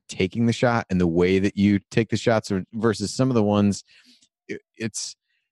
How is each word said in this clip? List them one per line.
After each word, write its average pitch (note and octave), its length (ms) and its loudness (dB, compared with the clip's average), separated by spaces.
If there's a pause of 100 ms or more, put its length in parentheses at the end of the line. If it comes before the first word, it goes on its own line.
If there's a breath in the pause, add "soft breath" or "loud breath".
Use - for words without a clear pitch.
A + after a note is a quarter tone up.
taking G#2 380 -2
the A#2 80 2
shot A#2 360 0
and F2+ 120 0
the F2+ 60 4
way F2+ 320 2
that G2 180 -2
you G2+ 220 4 (100)
take A2+ 200 0
the A2+ 80 -2
shots A2 340 0
or, F#2+ 120 -2 (100)
versus G#2 400 -2
some C3 160 -2
of C3 60 -2
the A2 80 4
ones, G#2 400 2 (640 soft breath)
it, - 140 -14 (160)
it's, - 380 -10 (360)